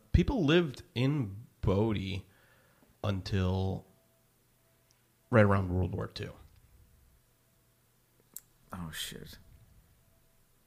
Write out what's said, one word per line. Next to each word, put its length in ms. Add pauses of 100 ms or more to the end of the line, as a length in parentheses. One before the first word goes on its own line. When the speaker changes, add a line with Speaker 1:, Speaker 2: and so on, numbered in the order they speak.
(120)
Speaker 1:
people 340
lived 380 (120)
in 400 (260)
Bodie 640 (800)
until 840 (1500)
right 120
around 260
World 260
War 120
Two. 240 (2500)
Speaker 2:
Oh, 220
shit. 440 (1300)